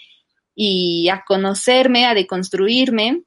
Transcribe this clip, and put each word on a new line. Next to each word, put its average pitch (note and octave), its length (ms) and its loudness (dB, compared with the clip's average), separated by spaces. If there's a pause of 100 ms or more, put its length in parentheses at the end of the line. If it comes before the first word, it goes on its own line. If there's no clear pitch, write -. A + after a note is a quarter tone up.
(540)
y F3+ 540 -2
a F#3+ 180 -4
conocerme, A#3+ 800 2
a A#3+ 80 2
deconstruirme, A3 1120 -2